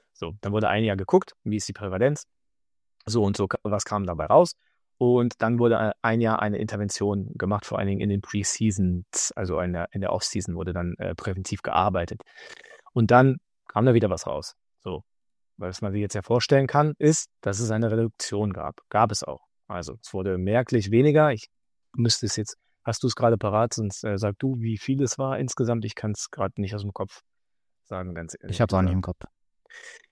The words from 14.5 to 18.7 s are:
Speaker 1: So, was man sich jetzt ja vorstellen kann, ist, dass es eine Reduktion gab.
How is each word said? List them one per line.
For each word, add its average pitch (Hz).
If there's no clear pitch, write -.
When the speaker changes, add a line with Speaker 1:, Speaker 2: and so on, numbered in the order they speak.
Speaker 1:
So, 90
was 92
man 101
sich 104
jetzt 101
ja 98
vorstellen 131
kann, 147
ist, 151
dass 101
es 113
eine 113
Reduktion 107
gab. 76